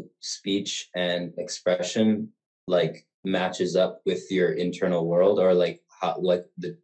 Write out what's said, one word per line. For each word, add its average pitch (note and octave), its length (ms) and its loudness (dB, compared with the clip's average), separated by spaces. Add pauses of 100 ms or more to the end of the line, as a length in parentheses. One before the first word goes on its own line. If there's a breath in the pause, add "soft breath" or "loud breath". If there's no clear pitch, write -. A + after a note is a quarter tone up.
(200)
speech - 720 -6
and F2 440 -2
expression, G#2 960 -2 (360)
like, F2 360 0 (200)
matches F2+ 500 -2
up F#2 320 2
with F2+ 240 -4
your F2+ 220 2
internal F2 560 -2
world, F2+ 320 4
or, F#2 120 6
like, F2 300 2 (180)
how, F2 200 -2
like, F2+ 260 0 (100)
the, F2 260 -10